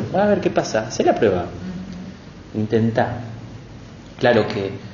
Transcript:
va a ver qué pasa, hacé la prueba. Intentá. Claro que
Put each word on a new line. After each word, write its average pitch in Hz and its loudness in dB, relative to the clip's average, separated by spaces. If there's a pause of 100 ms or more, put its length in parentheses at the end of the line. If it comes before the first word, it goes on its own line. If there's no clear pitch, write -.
(160)
va 190 4
a 208 4
ver 202 4
qué 175 0
pasa, 117 0
hacé - -2
la 339 6
prueba. 90 4 (1040)
Intentá. 110 2 (1000)
Claro 120 6
que 98 -2 (220)